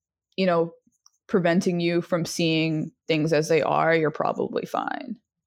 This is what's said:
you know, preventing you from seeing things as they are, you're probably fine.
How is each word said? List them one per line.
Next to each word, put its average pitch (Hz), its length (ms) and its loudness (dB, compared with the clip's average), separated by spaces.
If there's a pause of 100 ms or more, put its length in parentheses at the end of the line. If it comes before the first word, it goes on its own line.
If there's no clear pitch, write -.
(360)
you 190 100 0
know, 170 260 2 (540)
preventing 175 540 2
you 170 220 0
from 170 220 -4
seeing 160 680 -2 (160)
things 160 240 0
as 156 160 2
they 160 140 4
are, 156 340 2
you're 156 140 0
probably - 560 -4
fine. - 500 -6 (300)